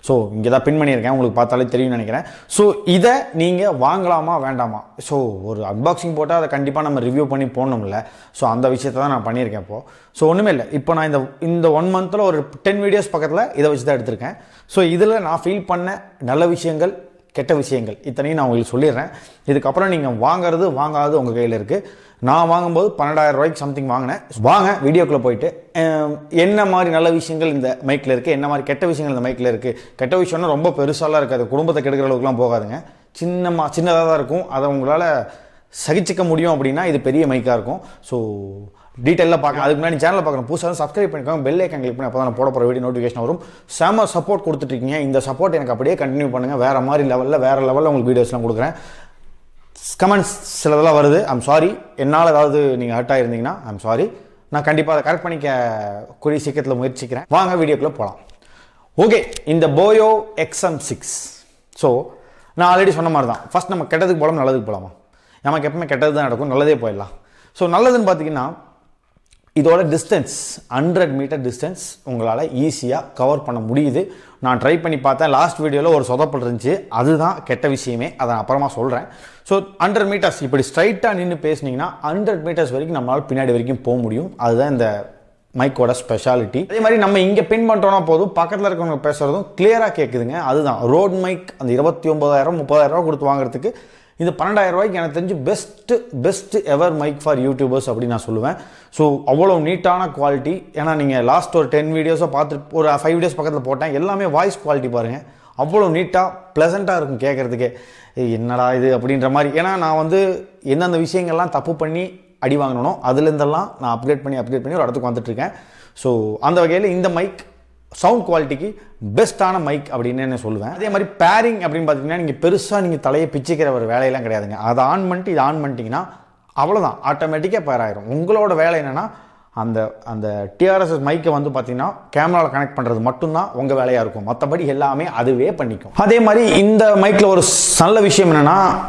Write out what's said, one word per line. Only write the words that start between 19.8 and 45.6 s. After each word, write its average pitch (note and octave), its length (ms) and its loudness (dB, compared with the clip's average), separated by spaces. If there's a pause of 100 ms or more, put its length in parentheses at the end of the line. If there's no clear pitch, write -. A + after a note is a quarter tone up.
நீங்க D#3+ 200 -2 (200)
வாங்குறது, F3 460 0
வாங்காதது D3 400 0
உங்க A#2+ 260 0
கையில A2+ 200 0
இருக்கு. C#3 300 -4 (300)
நான் D#3 280 2
வாங்கும்போது F3 500 0
பன்னெண்டாயிரம் D3+ 340 2
ரூபாய்க்கு C#3+ 340 0
something C#3 200 -6
வாங்கினேன். C3 340 -4 (220)
வாங்க F#3+ 440 4
வீடியோக்குள்ள D#3 340 4
போயிட்டு, B2 540 -2
அஹ், D#3 440 0 (120)
என்ன G3 360 2
மாதிரி F3+ 240 2
நல்ல E3 200 2
விஷயங்கள் D#3+ 440 -2
இந்த B2+ 240 -2 (100)
மைக்ல C#3 200 -2
இருக்கு, B2+ 240 0
என்ன C#3+ 160 0
மாதிரி C#3+ 180 -2
கெட்ட C#3+ 200 -2
விஷயங்கள் D3 320 -2
இந்த B2 120 -2
மைக்ல B2 180 -2
இருக்கு. A#2 320 -2 (160)
கெட்ட C3 220 0
விஷயம்னா F3 280 0
ரொம்ப D#3 240 2
பெருசாலாம் D3+ 480 0
இருக்காது, B2 300 0
குடும்பத்தை D3 360 0
கெடுக்கிற C3+ 240 0
அளவுக்குலாம் B2+ 340 0
போகாதுங்க. A#2 420 -2 (380)
சின்னமா, F3 480 -2 (100)
சின்னதா E3 260 2
தான் D#3+ 80 2
இருக்கும். D3 360 -2
அதை C3+ 200 -2
உங்களால C#3+ 580 0 (600)
சகிச்சுக்க F3 400 0
முடியும் E3 260 2
அப்படின்னா C#3 300 -2
இது D3+ 160 0
பெரிய C#3+ 280 2
மைக்கா B2+ 260 0
இருக்கும். A#2+ 260 -4 (220)
So, B2+ 180 -6 (840)
டீட்டெயிலாக E3 380 4
பார்க்கலாம். C#3+ 240 0
அதுக்கு D3 180 2
முன்னாடி E3 160 -2
சேனலை F3 240 2
பார்க்கணும், C3+ 240 -2
புதுசா E3+ 340 -4
subscribe D#3+ 300 -2
பண்ணிக்கோங்க, D3+ 300 -4
Bell D3 180 0
icon D#3 220 -2
click B2 160 -4
பண்ணி C3+ 60 -6
அப்போ B2 140 -4
தான் C3 100 0
நான் A2+ 80 -4
போட C3 140 2
போற B2+ 160 0
video B2 200 0
notification A#2+ 340 -4
வரும். D3 220 -4 (240)
செம G3+ 480 2
support G3 340 -2
கொடுத்துட்ருக்கீங்க, C3+ 520 -4
இந்த C3+ 200 0
support C#3 340 -2
எனக்கு C3+ 180 -2